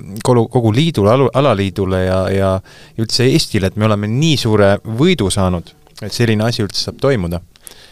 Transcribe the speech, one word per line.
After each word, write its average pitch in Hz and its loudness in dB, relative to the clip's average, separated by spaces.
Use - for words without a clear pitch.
kogu, 120 2
kogu 117 0
liidule, 117 2
alu-, 131 4
alaliidule 98 0
ja, 92 0
ja 98 0
üldse 113 -2
Eestile, 160 0
et - -4
me 107 0
oleme 104 0
nii 139 0
suure 101 4
võidu 123 0
saanud, 90 -2
et 101 -10
selline 110 0
asi 120 -2
üldse - -6
saab - -10
toimuda. 87 -2